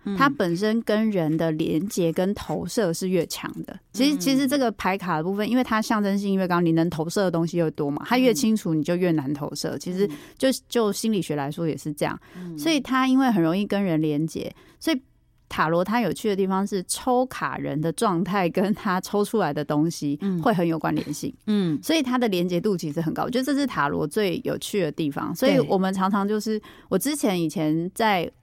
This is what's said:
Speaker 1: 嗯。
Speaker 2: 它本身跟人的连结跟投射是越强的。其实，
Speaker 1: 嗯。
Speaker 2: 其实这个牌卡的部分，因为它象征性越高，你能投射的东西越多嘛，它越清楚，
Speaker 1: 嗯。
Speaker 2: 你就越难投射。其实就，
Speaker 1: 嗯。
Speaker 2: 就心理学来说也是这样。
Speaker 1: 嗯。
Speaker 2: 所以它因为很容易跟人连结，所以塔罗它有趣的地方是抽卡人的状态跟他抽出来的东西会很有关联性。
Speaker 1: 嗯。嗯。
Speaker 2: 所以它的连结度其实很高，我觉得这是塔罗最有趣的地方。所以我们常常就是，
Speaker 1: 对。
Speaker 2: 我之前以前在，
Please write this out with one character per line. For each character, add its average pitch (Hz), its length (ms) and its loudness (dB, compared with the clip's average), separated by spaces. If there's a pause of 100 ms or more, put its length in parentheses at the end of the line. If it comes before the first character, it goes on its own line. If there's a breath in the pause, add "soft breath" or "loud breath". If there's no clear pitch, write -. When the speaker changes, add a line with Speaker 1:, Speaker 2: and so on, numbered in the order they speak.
Speaker 1:
嗯。 202 140 -4
Speaker 2:
它 277 120 6
本 190 260 0
身 214 260 0
跟 220 280 0
人 160 280 0
的 165 140 0
连 160 360 0
结 170 240 0
跟 185 220 0
投 175 340 -6
射 170 260 0
是 185 160 -4
越 175 160 2
强 - 260 -8 (120)
的。 - 160 -14 (140)
其 247 160 2
实， 302 60 0
Speaker 1:
嗯。 180 40 -2
Speaker 2:
其 262 180 2
实 277 100 2
这 285 100 0
个 247 160 2
牌 190 240 -2
卡 180 200 -2
的 156 60 -2
部 185 100 -2
分， 208 160 -2
因 233 60 0
为 254 80 4
它 220 180 0
象 220 220 0
征 202 140 0
性 196 180 0
越 190 120 2
高， 175 120 2
你 165 140 4
能 165 160 4
投 160 200 -4
射 208 140 0
的 180 80 2
东 165 160 2
西 175 100 -2
越 160 140 2
多 151 180 -2
嘛， 147 160 -4
它 240 120 2
越 254 160 6
清 220 220 2
楚， 175 200 0
Speaker 1:
嗯。 156 40 2
Speaker 2:
你 147 40 0
就 175 120 0
越 180 160 2
难 147 220 0
投 147 220 -6
射。 - 220 -6
其 180 160 -8
实 196 140 0 (300 loud breath)
就， 262 120 2
Speaker 1:
嗯。 254 40 2 (140)
Speaker 2:
就 220 240 2
心 220 200 -2
理 202 100 2
学 151 140 -2
来 143 160 -2
说 170 160 -4
也 151 100 -2
是 151 160 -6
这 165 120 -4
样。 - 140 -4 (160)
Speaker 1:
嗯。 180 220 -12
Speaker 2:
所 302 140 0
以 302 80 2
它 262 280 0
因 262 120 6
为 262 120 4
很 202 100 4
容 165 160 2
易 202 80 0
跟 202 180 0
人 165 180 2
连 151 260 0
结， - 260 -8 (260 loud breath)
所 330 140 0
以 262 80 -4 (480)
塔 160 200 0
罗 170 120 2
它 208 200 0
有 180 100 0
趣 - 160 -4
的 202 80 2
地 190 100 2
方 190 220 0
是 190 220 -2
抽 254 380 0
卡 135 300 -6
人 139 220 -4
的 160 140 0
状 175 280 2
态 185 280 2
跟 196 240 2
他 185 260 -2
抽 208 240 0
出 214 140 -2
来 160 160 2
的 147 100 -2
东 151 260 2
西 147 300 -4 (240)
会 233 100 4
很 175 140 2
有 160 100 2
关 160 160 -2
联 151 200 -2
性。 - 200 -8 (120)
Speaker 1:
嗯。 196 300 2
嗯。 135 60 -2
Speaker 2:
所 311 140 0
以 320 60 4
它 247 160 -2
的 240 100 2
连 180 200 0
结 175 120 0
度 196 160 0
其 165 160 -4
实 151 80 -4
很 160 140 0
高， 151 100 -2
我 - 60 -2
觉 240 100 0
得 262 60 -2
这 285 100 0
是 285 100 0
塔 147 220 0
罗 160 180 0
最 185 380 0
有 - 140 -2
趣 - 240 -4
的 151 100 0
地 156 180 -2
方。 - 240 -4
所 254 140 2
以 277 120 6
我 202 180 2
们 190 160 0
常 190 180 0
常 202 160 0
就 214 100 0
是， 214 220 -2
Speaker 1:
对。 - 60 -20 (240 loud breath)
Speaker 2:
我 - 80 0
之 285 180 -2
前 196 260 0
以 160 60 0
前 160 480 0
在， 208 340 2 (140)